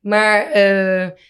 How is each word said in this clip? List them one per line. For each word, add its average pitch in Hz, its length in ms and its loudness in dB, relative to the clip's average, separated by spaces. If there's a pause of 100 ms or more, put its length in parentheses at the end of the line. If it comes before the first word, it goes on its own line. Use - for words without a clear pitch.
Maar, 214 500 0
eh, 196 520 0
eh, 180 80 -8 (180)